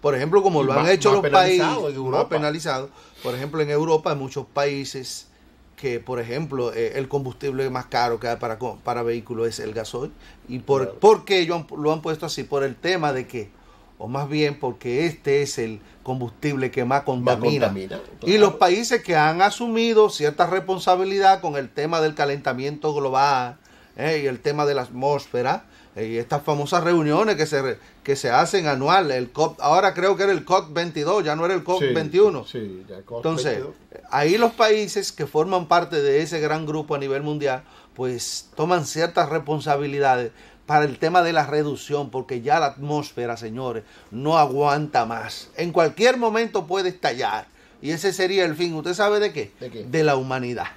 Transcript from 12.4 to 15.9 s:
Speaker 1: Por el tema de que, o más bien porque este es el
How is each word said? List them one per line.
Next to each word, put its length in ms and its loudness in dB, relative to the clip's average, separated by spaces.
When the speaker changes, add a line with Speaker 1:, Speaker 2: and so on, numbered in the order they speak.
Speaker 1:
Por 200 -2
el 100 -4
tema 380 -2
de 160 -4
que, 220 -10
o 100 -10
más 200 -6
bien 300 0
porque 480 -2
este 360 0
es 160 -4
el 220 -6